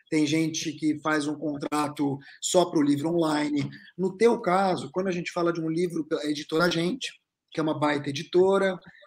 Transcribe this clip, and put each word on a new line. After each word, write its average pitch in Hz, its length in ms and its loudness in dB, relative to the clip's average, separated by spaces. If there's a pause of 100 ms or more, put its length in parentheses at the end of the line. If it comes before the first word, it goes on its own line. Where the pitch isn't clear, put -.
Tem 151 160 4
gente 160 460 0
que 151 280 -2
faz 151 280 0
um 151 80 -2
contrato 143 800 -2 (240)
só 175 240 4
pro 170 160 2
livro 143 280 2
online. 147 600 0 (280)
No 185 180 -2
teu 233 240 4
caso, 180 540 0
quando 190 140 -2
a 185 40 0
gente 175 200 -6
fala 170 200 0
de 160 80 -4
um 160 100 -2
livro 165 360 -2
pela 147 200 -4
editora 156 460 0
Gente, 175 400 -2 (400)
que - 80 -4
é 156 40 0
uma 151 140 0
baita 143 320 0
editora, 185 680 2 (280)